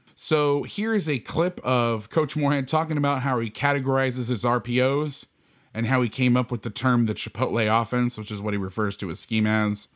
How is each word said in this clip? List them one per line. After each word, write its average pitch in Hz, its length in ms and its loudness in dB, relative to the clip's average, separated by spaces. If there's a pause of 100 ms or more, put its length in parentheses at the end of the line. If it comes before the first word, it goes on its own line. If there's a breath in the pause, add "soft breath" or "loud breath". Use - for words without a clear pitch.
(140)
So 147 500 0
here 214 300 -2
is 170 140 2
a 139 120 0
clip 175 440 -2
of 117 460 0
Coach 151 260 0
Moorhead 143 320 0
talking 156 300 0
about 143 240 0
how 127 180 0
he 117 100 -2
categorizes 131 800 0
his 113 160 -2
R 120 160 2
P 120 220 0
Os 143 440 -2 (480 soft breath)
and 113 120 -2
how 127 160 2
he 120 80 2
came 127 260 2
up 123 160 0
with 117 120 -4
the 117 60 -6
term 120 360 2
the 107 80 0
Chipotle 110 680 0
offense, 120 360 -2
which 104 120 -8
is 101 120 -8
what 104 120 -2
he 104 40 0
refers 101 400 -2
to 98 100 -6
his 82 140 -4
scheme 110 260 0
as. 107 480 0